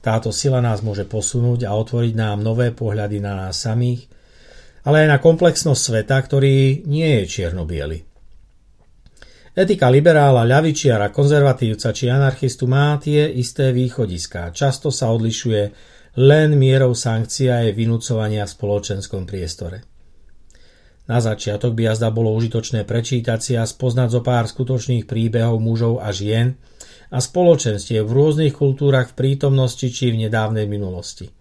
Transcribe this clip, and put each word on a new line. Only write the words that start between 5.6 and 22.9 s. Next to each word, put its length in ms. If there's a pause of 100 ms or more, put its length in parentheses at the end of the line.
sveta, 320
ktorý 720
nie 340
je 80
čierno-biely. 800 (1500)
Etika 320
liberála, 560
ľavičiara, 640
konzervatívca 800
či 160
anarchistu 560
má 320
tie 320
isté 480
východiská. 800
Často 320
sa 240
odlišuje 520 (520)
len 400
mierou 400
sankcia 720
jej 80
vynúcovania 720
v 80
spoločenskom 720
priestore. 560 (1300)
Na 80
začiatok 560
by 160
jazda 160
bolo 320
užitočné 480
prečítať 540